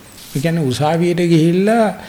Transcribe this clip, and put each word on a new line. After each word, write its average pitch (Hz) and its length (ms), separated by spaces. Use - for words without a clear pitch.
ඒ 143 100
කියන්නේ 165 240
උසාවියට 165 560
ගිහිල්ලා 180 880